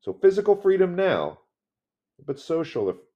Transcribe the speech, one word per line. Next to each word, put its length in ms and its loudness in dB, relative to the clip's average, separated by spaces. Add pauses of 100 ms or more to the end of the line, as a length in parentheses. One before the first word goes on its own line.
So 120 -10
physical 420 2
freedom 400 0
now, 440 -2 (840)
but 140 -8
social 560 -4 (200)